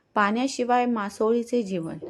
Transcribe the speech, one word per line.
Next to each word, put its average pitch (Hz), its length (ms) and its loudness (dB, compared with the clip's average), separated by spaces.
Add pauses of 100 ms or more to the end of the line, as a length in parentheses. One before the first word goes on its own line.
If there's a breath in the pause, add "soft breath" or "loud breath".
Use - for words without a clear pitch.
(140)
पाण्याशिवाय 240 720 2
मासोळीचे 233 760 0
जीवन, 180 360 -6 (120)